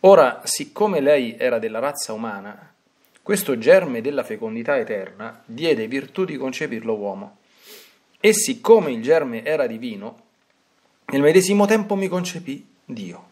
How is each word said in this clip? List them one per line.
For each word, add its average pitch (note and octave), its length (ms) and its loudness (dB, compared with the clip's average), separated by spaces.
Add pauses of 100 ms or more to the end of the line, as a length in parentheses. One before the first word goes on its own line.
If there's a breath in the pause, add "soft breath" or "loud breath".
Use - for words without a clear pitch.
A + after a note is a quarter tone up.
Ora, C#3+ 440 6
siccome F3+ 560 -4
lei C3+ 360 2
era B2 220 -2
della A2 220 -6
razza C#3+ 320 -6
umana, G#2 600 -12 (500)
questo F#3+ 360 -2
germe C#3 420 4
della C3+ 220 -4
fecondità A2+ 560 -6
eterna G#2+ 680 -8
diede A#2+ 440 -2
virtù C3+ 360 -6
di D#3 120 -8
concepirlo B2+ 600 -6
uomo. G2+ 420 -10 (840 loud breath)
E G#3+ 120 6
siccome G#3+ 600 4
il A2+ 100 -6
germe B2+ 420 0
era C#3+ 220 0
divino, A2+ 560 -10 (840)
nel C#3 140 -2
medesimo F#3 460 4
tempo G#3 300 0
mi G3 100 -2
concepì F3 580 -6 (200)
Dio. G2 480 -14